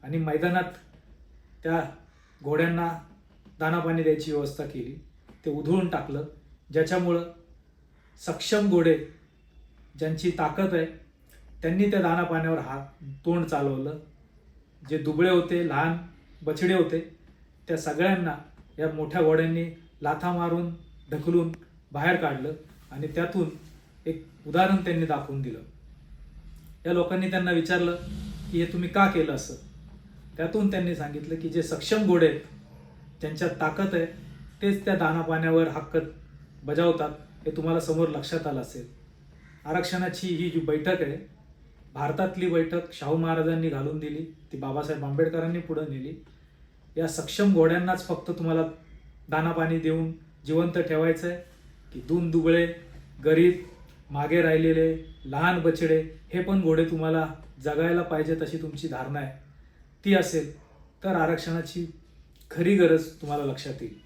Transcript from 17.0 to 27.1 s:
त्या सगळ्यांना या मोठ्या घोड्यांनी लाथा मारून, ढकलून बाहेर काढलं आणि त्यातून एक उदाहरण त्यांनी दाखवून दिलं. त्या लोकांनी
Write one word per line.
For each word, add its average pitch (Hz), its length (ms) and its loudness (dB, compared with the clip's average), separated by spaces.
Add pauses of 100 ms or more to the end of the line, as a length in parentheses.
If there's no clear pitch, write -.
त्या 165 80 0
सगळ्यांना 165 580 0 (440)
या 156 100 0
मोठ्या 156 340 -2
घोड्यांनी 165 420 4 (380)
लाथा 156 300 -2
मारून, 170 420 -2 (380)
ढकलून 165 400 2 (400)
बाहेर 151 240 2
काढलं 143 360 -2 (380)
आणि 147 160 -8
त्यातून 170 440 -2 (560)
एक 160 200 -8 (200)
उदाहरण 185 300 4
त्यांनी 170 300 0
दाखवून 139 360 -4
दिलं. 117 160 -8 (1300)
त्या 175 60 2
लोकांनी 180 360 2